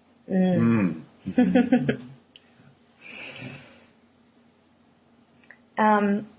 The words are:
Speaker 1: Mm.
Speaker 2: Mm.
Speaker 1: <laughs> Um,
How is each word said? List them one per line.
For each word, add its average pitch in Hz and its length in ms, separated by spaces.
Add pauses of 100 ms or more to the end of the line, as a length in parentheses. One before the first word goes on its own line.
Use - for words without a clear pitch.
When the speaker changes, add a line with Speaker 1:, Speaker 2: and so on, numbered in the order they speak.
(300)
Speaker 1:
Mm. 117 680 (260)
Speaker 2:
Mm. 247 800
Speaker 1:
<laughs> - 40 (3750)
Um, 208 480 (120)